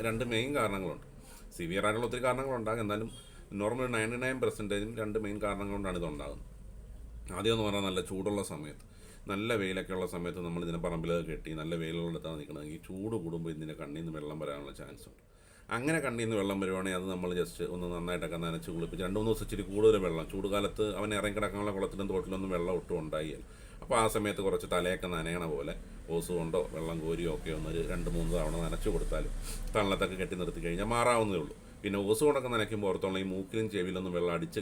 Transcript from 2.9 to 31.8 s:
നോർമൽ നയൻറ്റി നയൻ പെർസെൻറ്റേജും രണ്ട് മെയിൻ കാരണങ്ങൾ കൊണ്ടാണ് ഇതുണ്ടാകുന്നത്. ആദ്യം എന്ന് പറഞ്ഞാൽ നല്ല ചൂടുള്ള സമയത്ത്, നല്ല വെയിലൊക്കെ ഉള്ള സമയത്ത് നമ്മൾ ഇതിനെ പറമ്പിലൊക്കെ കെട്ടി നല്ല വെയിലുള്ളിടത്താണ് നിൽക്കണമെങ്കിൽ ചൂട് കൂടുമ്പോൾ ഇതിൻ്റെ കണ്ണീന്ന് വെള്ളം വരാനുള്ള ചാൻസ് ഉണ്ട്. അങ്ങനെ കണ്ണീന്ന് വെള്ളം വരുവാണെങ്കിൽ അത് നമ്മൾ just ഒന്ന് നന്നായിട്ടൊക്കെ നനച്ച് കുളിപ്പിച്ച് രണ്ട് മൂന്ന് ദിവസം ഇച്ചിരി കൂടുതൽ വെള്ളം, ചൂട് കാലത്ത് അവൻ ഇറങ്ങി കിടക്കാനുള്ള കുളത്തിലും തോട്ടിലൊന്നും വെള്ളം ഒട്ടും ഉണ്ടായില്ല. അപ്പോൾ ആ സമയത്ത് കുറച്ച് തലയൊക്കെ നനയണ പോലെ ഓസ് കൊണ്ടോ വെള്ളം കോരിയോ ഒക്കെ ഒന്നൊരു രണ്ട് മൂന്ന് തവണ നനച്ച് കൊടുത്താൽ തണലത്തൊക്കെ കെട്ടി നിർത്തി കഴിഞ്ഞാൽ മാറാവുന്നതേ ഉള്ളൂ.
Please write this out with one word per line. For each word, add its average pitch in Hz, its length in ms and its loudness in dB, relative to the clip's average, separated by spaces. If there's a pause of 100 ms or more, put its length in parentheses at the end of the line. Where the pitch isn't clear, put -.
നോർമൽ 123 340 2
നയൻറ്റി 113 300 0
നയൻ 131 180 0
പെർസെൻറ്റേജും 104 480 0 (100)
രണ്ട് 107 240 0
മെയിൻ 104 200 -4
കാരണങ്ങൾ 101 320 -2
കൊണ്ടാണ് 92 240 -2
ഇതുണ്ടാകുന്നത്. 71 440 -6 (920)
ആദ്യം 110 180 6
എന്ന് 107 120 2
പറഞ്ഞാൽ 101 200 2
നല്ല 92 120 2 (120)
ചൂടുള്ള 95 400 0
സമയത്ത്, 76 340 -10 (460)
നല്ല 107 200 2 (120)
വെയിലൊക്കെ 92 340 0
ഉള്ള 92 160 0
സമയത്ത് 87 320 -2
നമ്മൾ 85 220 -2
ഇതിനെ 82 180 0
പറമ്പിലൊക്കെ 85 460 0
കെട്ടി 76 180 -6 (100)
നല്ല 82 220 -2
വെയിലുള്ളിടത്താണ് 82 600 -2
നിൽക്കണമെങ്കിൽ 76 460 -10
ചൂട് 104 380 -4
കൂടുമ്പോൾ 82 300 -4
ഇതിൻ്റെ 78 260 -8
കണ്ണീന്ന് 78 380 -6
വെള്ളം 76 240 -6
വരാനുള്ള 71 360 -6
ചാൻസ് 69 300 -14
ഉണ്ട്. - 100 -20 (560)
അങ്ങനെ 151 280 2
കണ്ണീന്ന് 117 340 2
വെള്ളം 98 240 4
വരുവാണെങ്കിൽ 92 360 2
അത് 92 140 -2
നമ്മൾ 90 260 0
just 85 200 -2 (160)
ഒന്ന് 90 180 -2
നന്നായിട്ടൊക്കെ 85 520 -2
നനച്ച് 82 300 -4
കുളിപ്പിച്ച് 82 300 -2
രണ്ട് 95 140 0
മൂന്ന് 110 120 4
ദിവസം 110 160 0
ഇച്ചിരി 98 220 -4
കൂടുതൽ 107 260 8 (120)
വെള്ളം, 82 260 0
ചൂട് 98 220 -2
കാലത്ത് 101 300 2 (140)
അവൻ 104 200 0
ഇറങ്ങി 101 180 0
കിടക്കാനുള്ള 104 400 0
കുളത്തിലും 98 340 0
തോട്ടിലൊന്നും 95 440 0
വെള്ളം 87 240 2
ഒട്ടും 87 240 -2
ഉണ്ടായില്ല. 78 420 -4 (380)
അപ്പോൾ 127 180 2
ആ - 20 6 (120)
സമയത്ത് 104 320 2
കുറച്ച് 90 280 2
തലയൊക്കെ 90 400 2
നനയണ 82 300 0 (100)
പോലെ 76 180 -2 (420)
ഓസ് 85 240 0
കൊണ്ടോ 82 220 2 (140)
വെള്ളം 80 300 -2
കോരിയോ 82 320 0
ഒക്കെ 80 200 -4
ഒന്നൊരു 80 240 0 (120)
രണ്ട് 85 240 0
മൂന്ന് 82 200 2
തവണ 80 180 2 (100)
നനച്ച് 80 300 0
കൊടുത്താൽ 78 300 2 (500)
തണലത്തൊക്കെ 95 460 4
കെട്ടി 92 200 -2
നിർത്തി 85 260 -2
കഴിഞ്ഞാൽ 90 280 0
മാറാവുന്നതേ 113 500 4
ഉള്ളൂ. - 100 -8 (280)